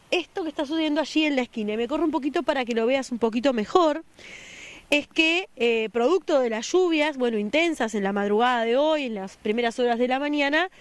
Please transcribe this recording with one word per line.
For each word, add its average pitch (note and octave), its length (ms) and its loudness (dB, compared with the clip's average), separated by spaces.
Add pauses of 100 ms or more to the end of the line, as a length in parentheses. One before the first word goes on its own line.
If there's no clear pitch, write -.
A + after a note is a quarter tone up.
(120)
esto F4+ 320 -2
que D#4+ 60 -4
está D4+ 160 -4
sucediendo D#4 340 0
allí D#4 240 0
en D4 140 0
la B3+ 60 2
esquina. G#3+ 280 -6
Y G#3+ 60 -2
me A#3 100 -2
corro D4 160 -2
un D#4 80 0
poquito D4 320 -2
para C#4 220 -2
que A#3 80 -4
lo A3+ 120 0
veas C4 240 0
un A#3+ 80 -6
poquito A#3 360 0
mejor. D4+ 500 2 (840)
Es D4 180 0
que, E4 480 2
eh, A3+ 380 0
producto C#4+ 480 2
de B3 80 0
las A3 200 -6
lluvias, D#4+ 460 2
bueno, A#3+ 220 0
intensas C4 580 0
en G3 80 -2
la G3 80 0
madrugada A3 540 2
de A#3 100 0
hoy, D4+ 300 2
en A3+ 100 -6
las F#3+ 220 -10
primeras A#3 420 -2
horas A#3+ 200 2
de B3 100 0
la C4 100 0
mañana, D4 500 0 (120)